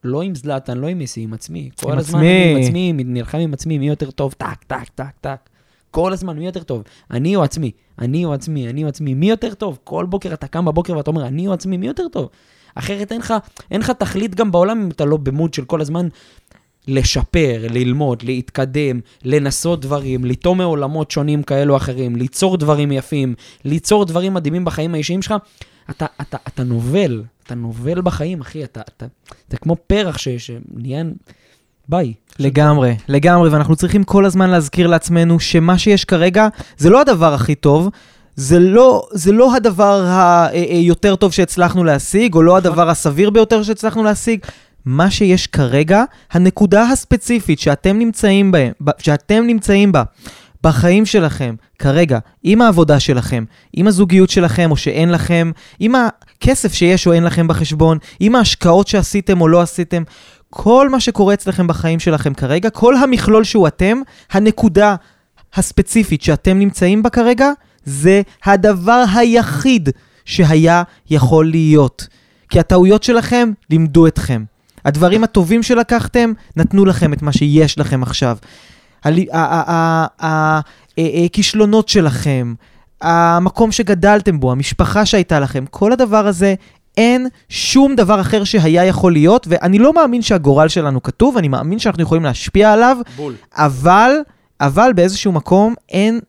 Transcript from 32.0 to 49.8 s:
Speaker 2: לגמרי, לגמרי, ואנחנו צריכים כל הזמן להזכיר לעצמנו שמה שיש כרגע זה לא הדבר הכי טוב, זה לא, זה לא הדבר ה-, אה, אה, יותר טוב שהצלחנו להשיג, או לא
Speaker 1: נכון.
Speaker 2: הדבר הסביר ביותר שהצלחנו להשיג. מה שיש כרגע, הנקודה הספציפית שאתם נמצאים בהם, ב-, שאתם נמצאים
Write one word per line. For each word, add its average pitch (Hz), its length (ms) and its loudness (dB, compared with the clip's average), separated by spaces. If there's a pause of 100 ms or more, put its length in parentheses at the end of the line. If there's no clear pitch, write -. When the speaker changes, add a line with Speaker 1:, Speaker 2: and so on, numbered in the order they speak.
Speaker 2:
לגמרי, 139 560 2 (120)
לגמרי, 165 420 4
ואנחנו 151 260 2
צריכים 190 280 0
כל 196 220 2
הזמן 185 240 2
להזכיר 175 380 0
לעצמנו 170 520 2
שמה 170 380 0
שיש 202 280 0
כרגע 180 420 2 (300)
זה 156 120 4
לא 247 120 6
הדבר 170 320 2
הכי 135 220 -2
טוב, 156 340 2 (460)
זה 139 240 2
לא, 214 520 4
זה 185 200 -2
לא 240 240 4
הדבר 202 500 2
ה-, 175 420 4
אה, - 60 -2
אה, 175 220 -2
יותר 175 400 2
טוב 180 180 0
שהצלחנו 180 500 0
להשיג, 170 520 0
או 160 80 6
לא 180 140 6
Speaker 1:
נכון. 180 140 0
Speaker 2:
הדבר 165 180 2
הסביר 165 400 0
ביותר 220 340 2
שהצלחנו 214 400 -4
להשיג. 214 360 -2 (460)
מה 151 260 0
שיש 185 360 0
כרגע, 156 560 0 (280)
הנקודה 185 580 2
הספציפית 226 680 -2
שאתם 190 400 0
נמצאים 202 520 0
בהם, 135 200 2 (120)
ב-, 147 140 0
שאתם 208 500 0
נמצאים 202 440 2